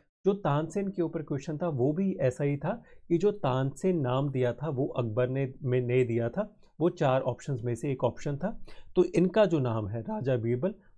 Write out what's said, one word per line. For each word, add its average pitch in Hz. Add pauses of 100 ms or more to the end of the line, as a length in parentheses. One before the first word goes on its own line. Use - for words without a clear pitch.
(240)
जो 196
तानसेन 165
के 180
ऊपर 160
क्वेश्चन 151
था, 180
वो 139
भी 190
ऐसा 143
ही 143
था 175 (260)
कि 170
जो 202
तानसेन 139
नाम 135
दिया 123
था, 147
वो 135
अकबर 120
ने, 135
में 127
ने 123
दिया 117
था। 196 (260)
वो 170
चार 135
ऑप्शंस 123
में 120
से 139
एक 127
ऑप्शन 143
था। 190 (360)
तो 180
इनका 185
जो 165
नाम 113
है 113
राजा 131
बीरबल, 123 (240)